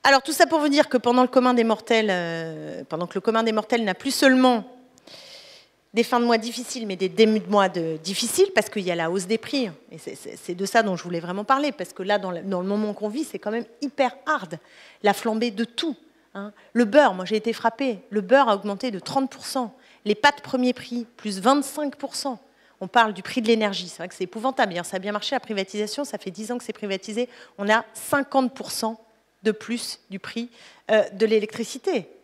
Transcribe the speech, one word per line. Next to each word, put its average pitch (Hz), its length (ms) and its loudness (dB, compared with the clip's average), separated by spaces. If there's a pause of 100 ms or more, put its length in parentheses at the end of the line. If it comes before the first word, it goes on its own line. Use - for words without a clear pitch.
Alors 269 180 6
tout 320 100 -6
ça 330 140 6
pour 320 120 0
vous 302 100 2
dire 285 200 4
que 247 100 2
pendant 247 240 4
le 247 60 4
commun 254 260 4
des 240 80 4
mortels, 220 480 2
euh, 165 760 -4
pendant 170 180 -4
que - 80 -16
le 196 60 -4
commun 226 240 0
des 226 80 0
mortels 220 320 0
n'a 190 100 0
plus - 160 -6
seulement 254 560 4 (1300)
des 233 80 2
fins 240 180 2
de 240 40 2
mois 233 140 4
difficiles, 233 480 -8
mais 190 100 -4
des 190 120 -2
débuts 214 300 6
de 175 100 -6
mois 196 200 4
de, 165 340 -4
difficiles, 233 520 2
parce - 140 2
qu'il 202 140 -4
y 180 80 -2
a 175 40 0
la 165 160 -2
hausse 185 160 -2
des 220 120 0
prix, 254 300 -2 (220)
et 160 80 -18
c'est, - 160 -12
c'est, - 280 -16
c'est 175 120 -8
de 190 120 -4
ça 226 160 4
dont 196 140 0
je 165 80 -10
voulais 175 160 -6
vraiment 185 240 -6
parler, 277 260 2
parce 185 220 -10
que 196 100 -12
là, 202 160 0
dans 190 120 -4
le, 170 100 -6
dans 185 220 -4
le 185 40 -6
moment 208 280 -2
qu'on 208 160 -6
vit, 285 140 -6
c'est - 140 -12
quand 208 120 -6
même 226 160 -4 (160)
hyper 262 420 -2
hard, 190 340 -4 (440)
la 202 100 4
flambée 220 380 -2
de 214 140 -4
tout, 311 300 -6 (400)
hein. 202 180 -12 (200)
Le 233 140 4
beurre, 240 260 6
moi 185 140 -6
j'ai 214 100 -2
été 220 160 -2
frappée, 233 460 -2 (100)
le 202 140 -2
beurre 254 260 6
a 208 60 4
augmenté 202 360 -4
de 190 80 -8
trente 269 320 -4
pour - 140 -18
cent, 247 300 -6 (320)
les 208 80 2
pâtes 285 260 2
premier 254 320 0
prix, 240 340 -8 (120)
plus 196 220 -8
vingt-cinq 285 560 0
pour - 200 -12
cent. 254 240 -6 (400)
On 185 80 -8
parle 220 240 4
du 185 100 -10
prix - 200 -4
de 214 60 0
l'énergie, 202 400 2
c'est - 100 -16
vrai 170 100 -8
que - 60 -14
c'est 185 100 -6
épouvantable, 226 460 -2
d'ailleurs 175 160 -6
ça 190 100 -8
a 185 40 -4
bien 208 120 -6
marché, 208 220 -4
la 247 60 -2
privatisation, 208 640 -6
ça 247 120 -10
fait 190 140 -10
dix 208 220 -12
ans 247 40 -4
que 247 80 -10
c'est 214 80 -10
privatisé, 208 560 -6 (300)
on 202 100 -4
a 226 240 4
cinquante 269 640 0
pour - 160 -12
cent 226 280 -6 (440)
de 214 80 2
plus 214 480 -6 (100)
du 190 100 -12
prix, 233 300 -10 (420)
euh, 214 200 6
de 196 160 0
l'électricité. 214 800 -2 (160)